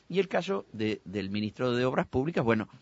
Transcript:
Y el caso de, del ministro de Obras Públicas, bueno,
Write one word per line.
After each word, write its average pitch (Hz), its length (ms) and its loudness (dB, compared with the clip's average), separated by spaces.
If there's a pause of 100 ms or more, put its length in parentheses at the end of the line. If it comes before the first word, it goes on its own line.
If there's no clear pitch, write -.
(100)
Y 175 80 -2
el 185 100 2
caso 196 440 -2
de, 107 340 -2
del 95 240 -4
ministro 107 440 0
de 123 120 2
Obras 127 200 0
Públicas, 143 380 0
bueno, 110 240 4 (140)